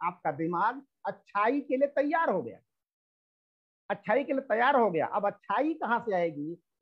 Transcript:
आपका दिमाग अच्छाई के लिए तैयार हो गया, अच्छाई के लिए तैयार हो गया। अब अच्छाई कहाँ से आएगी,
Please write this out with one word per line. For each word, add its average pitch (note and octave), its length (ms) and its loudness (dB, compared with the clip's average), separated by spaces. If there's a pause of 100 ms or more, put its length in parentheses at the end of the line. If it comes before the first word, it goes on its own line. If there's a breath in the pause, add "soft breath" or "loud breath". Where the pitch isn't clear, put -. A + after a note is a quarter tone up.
आपका F3 280 -4
दिमाग F3 500 -2 (240)
अच्छाई G#3 560 -2
के C4+ 160 -2
लिए C#4 100 4
तैयार D4 420 0
हो F#3+ 120 0
गया, A2 180 -10 (1300)
अच्छाई G#3+ 340 0
के D4+ 100 -2
लिए C4+ 80 -2
तैयार A#3+ 340 2
हो A3+ 160 4
गया। D3+ 140 0
अब G3+ 220 -2
अच्छाई A#3+ 460 -2
कहाँ A#3+ 260 -2
से A3+ 160 -4
आएगी, E3 420 -2 (240)